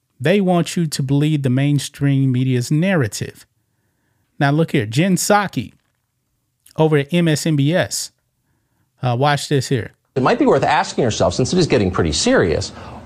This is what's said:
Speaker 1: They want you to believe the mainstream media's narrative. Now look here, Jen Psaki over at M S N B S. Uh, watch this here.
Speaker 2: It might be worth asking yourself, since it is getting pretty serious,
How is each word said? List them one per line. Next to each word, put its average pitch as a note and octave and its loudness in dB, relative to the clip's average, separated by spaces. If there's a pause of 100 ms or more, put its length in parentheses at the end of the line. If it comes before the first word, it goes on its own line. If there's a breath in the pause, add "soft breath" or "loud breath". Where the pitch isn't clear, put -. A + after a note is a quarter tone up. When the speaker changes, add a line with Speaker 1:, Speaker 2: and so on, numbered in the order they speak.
(180)
Speaker 1:
They F3 2
want F3+ 0
you E3+ 0
to C#3+ -4
believe C#3+ 0
the B2+ 0
mainstream C#3 0
media's B2 0
narrative. D#3 -2 (920)
Now C#3+ 2
look D#3+ 0
here, C3 0
Jen E3+ 0
Psaki F#3+ -2 (1040)
over D#3 2
at C#3 -2
M F3 2
S D3+ 0
N D#3 0
B C#3+ 2
S. - -4 (920)
Uh, B2 0
watch C#3+ 0
this C#3 -2
here. B2 -4 (220)
Speaker 2:
It B2+ 0
might G3+ 2
be D4 2
worth G3 2
asking E3+ 0
yourself, G2 0
since C3 -2
it F3+ 0
is E3 2
getting G#2 2
pretty E2 0
serious, B2+ 0 (360 loud breath)